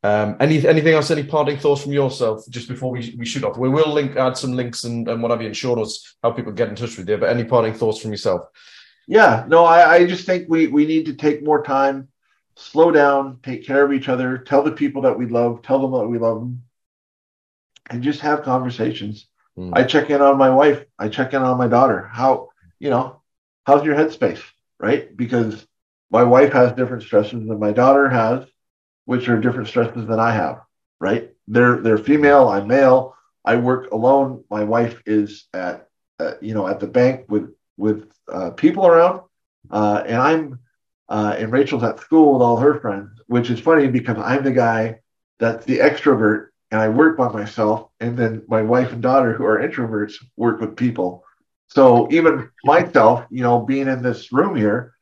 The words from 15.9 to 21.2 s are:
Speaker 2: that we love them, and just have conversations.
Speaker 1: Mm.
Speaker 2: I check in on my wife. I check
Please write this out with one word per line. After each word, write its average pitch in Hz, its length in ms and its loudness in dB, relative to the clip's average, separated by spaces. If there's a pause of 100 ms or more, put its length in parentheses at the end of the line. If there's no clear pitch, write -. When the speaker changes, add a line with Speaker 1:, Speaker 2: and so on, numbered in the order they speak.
Speaker 2:
that 117 140 -2
we 117 120 -6
love 113 220 -2
them, 123 220 -12 (1300)
and 120 140 -8
just 147 180 -4
have 147 220 -2
conversations. 120 840 -6 (320)
Speaker 1:
Mm. 90 140 -12
Speaker 2:
I 127 120 2
check 147 260 0
in 139 100 2
on 139 160 6
my 135 140 4
wife. 139 340 4 (140)
I 107 100 -6
check 123 240 -6